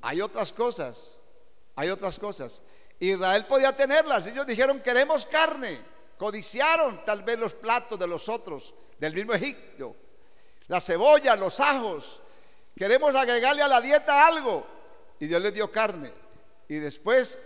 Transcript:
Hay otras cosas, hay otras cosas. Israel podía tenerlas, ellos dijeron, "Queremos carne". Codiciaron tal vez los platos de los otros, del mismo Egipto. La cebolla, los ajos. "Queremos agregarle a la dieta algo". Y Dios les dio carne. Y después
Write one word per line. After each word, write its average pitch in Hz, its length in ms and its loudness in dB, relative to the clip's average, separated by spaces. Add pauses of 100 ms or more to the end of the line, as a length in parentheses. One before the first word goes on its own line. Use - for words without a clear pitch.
Hay 139 180 -6
otras 208 320 -6
cosas, 175 640 -6 (600)
hay 151 140 -4
otras 190 280 -6
cosas. 180 440 -12 (380)
Israel 190 460 2
podía 269 300 2
tenerlas, 277 520 2
ellos 262 200 -6
dijeron, 254 340 0
"Queremos 269 440 0
carne". 285 720 -2 (220)
Codiciaron 240 840 -2
tal 208 200 -2
vez 233 140 -2
los 226 160 -4
platos 226 460 -4
de 180 80 -2
los 175 220 -8
otros, 185 440 -8 (240)
del 156 160 -4
mismo 214 200 -4
Egipto. 175 600 -6 (760)
La 175 120 -2
cebolla, 247 560 6
los 190 240 -4
ajos. 240 600 -2 (520)
"Queremos 262 400 2
agregarle 262 480 2
a 285 60 4
la 254 140 6
dieta 285 440 6
algo". 262 400 2 (540)
Y 151 80 -8
Dios 170 140 0
les 202 120 -2
dio 208 160 -2
carne. 196 400 -2 (600)
Y 147 60 -8
después 190 720 0